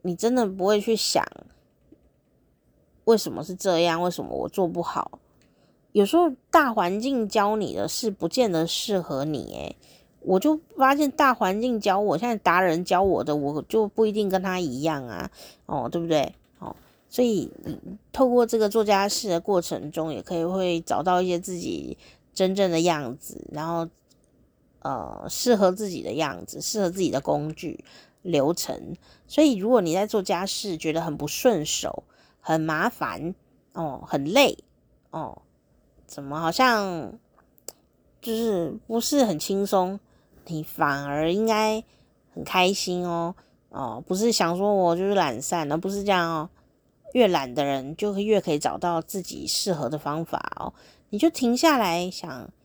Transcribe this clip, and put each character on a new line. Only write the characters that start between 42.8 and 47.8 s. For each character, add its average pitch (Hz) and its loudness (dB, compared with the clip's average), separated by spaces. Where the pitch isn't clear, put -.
哦， 170 -4
哦， 120 -8
不 180 -2
是 220 2
想 175 2
说 202 0
我 175 4
就 175 -4
是 202 0
懒 139 0
散， 156 -4
而 151 0
不 175 -4
是 196 -6
这 202 0
样 175 2
哦。 160 -6
越 247 6
懒 143 0
的 123 0
人 139 -2